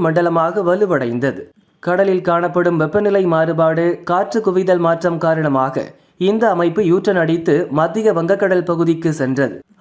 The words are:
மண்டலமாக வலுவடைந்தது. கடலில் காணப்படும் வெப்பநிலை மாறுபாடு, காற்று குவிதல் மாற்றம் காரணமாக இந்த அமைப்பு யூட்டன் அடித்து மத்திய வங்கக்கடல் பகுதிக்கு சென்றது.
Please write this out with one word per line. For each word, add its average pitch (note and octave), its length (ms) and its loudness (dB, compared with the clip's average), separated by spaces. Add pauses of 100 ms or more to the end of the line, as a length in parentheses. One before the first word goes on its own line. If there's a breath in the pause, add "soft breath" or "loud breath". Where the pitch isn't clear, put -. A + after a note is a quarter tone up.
மண்டலமாக E3+ 640 0
வலுவடைந்தது. C3+ 760 0 (380)
கடலில் F#3 480 0
காணப்படும் E3+ 520 0
வெப்பநிலை G3+ 400 0 (120)
மாறுபாடு, D#3+ 520 2 (240)
காற்று G3 380 0
குவிதல் F3+ 400 0
மாற்றம் E3 380 -2
காரணமாக C#3+ 600 0 (420 soft breath)
இந்த A3 240 0
அமைப்பு F3 380 0
யூட்டன் F#3+ 320 0
அடித்து E3 320 0 (240)
மத்திய G3+ 400 0
வங்கக்கடல் F3+ 500 0
பகுதிக்கு E3 500 0
சென்றது. C3+ 380 -2 (240)